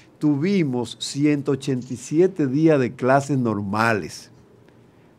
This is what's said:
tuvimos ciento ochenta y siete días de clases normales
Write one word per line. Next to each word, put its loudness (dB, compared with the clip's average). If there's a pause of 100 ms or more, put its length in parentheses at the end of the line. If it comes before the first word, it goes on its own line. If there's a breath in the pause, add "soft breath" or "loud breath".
(180 loud breath)
tuvimos 0
ciento -2
ochenta -4
y -10
siete 0
días 4
de 0
clases 2
normales -2 (880 soft breath)